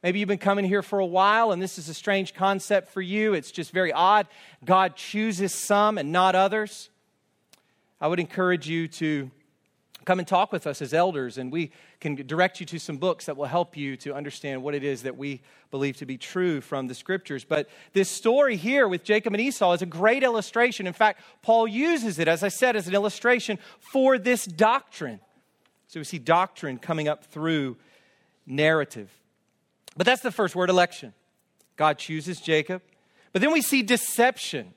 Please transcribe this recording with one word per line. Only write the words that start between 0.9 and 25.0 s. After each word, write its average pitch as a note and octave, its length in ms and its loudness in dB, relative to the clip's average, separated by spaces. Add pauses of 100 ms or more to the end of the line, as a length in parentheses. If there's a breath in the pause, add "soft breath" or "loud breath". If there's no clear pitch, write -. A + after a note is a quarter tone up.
a F#3+ 80 0
while, G3+ 440 4
and F3+ 120 -2
this F#3+ 160 -8
is D3+ 100 -14
a D#3+ 60 -10
strange G3 400 -2
concept F#3+ 560 0
for F#3+ 100 -8
you. G#3 340 0
It's D3+ 160 -6
just E3 200 -10
very F3 220 0
odd. F#3+ 340 4 (380 loud breath)
God F#3 320 4
chooses G3+ 580 -4
some G#3 420 2
and D3+ 160 -4
not F#3 220 4
others. G3+ 560 0 (1080)
I D3+ 80 0
would F3 120 0
encourage F3+ 480 -2
you E3 200 -2
to D3+ 420 -4 (760)
come F#3 100 4
and F3 80 -4
talk F#3+ 260 0
with F3+ 140 -6
us C#3+ 140 -8
as C#3+ 140 -6
elders, D3+ 420 0
and B2+ 160 -8
we D#3+ 180 -4 (300 soft breath)
can D3 140 -4
direct D#3 460 -2
you F3 40 -10
to E3 140 -10
some D3+ 180 -10
books E3+ 300 -2
that D3 100 -8
will C#3+ 80 -6
help D#3 320 -2
you C#3 180 -8
to C#3 200 -10
understand C#3 480 -10
what D3 120 -6
it C#3+ 80 -4
is C3+ 200 -4
that B2+ 160 -8
we C#3 240 -10 (280 soft breath)
believe C#3 280 -4
to C#3+ 80 -12
be C3 100 -10
true E3+ 460 -2
from C3+ 240 -6
the B2 80 -10
scriptures. D3+ 500 -8
But D3+ 240 -2 (240 loud breath)
this F#3+ 160 2
story B3 480 2
here A#3 320 2
with F3+ 160 -4
Jacob G#3+ 300 0
and G#3 80 0
Esau G#3+ 320 2
is F3 80 -2
a F#3 40 -6
great G#3 360 2
illustration. A#3 640 0
In F3+ 80 -6
fact, G#3+ 260 2 (220 loud breath)
Paul A3+ 260 4
uses A#3 500 0
it, E3 80 2
as E3 160 2
I G3+ 60 0
said, B3 260 0
as F3+ 140 -4
an F#3 60 -2
illustration G#3+ 640 0 (220 loud breath)
for C4 360 4
this A#3 300 0
doctrine. E3+ 720 0 (680)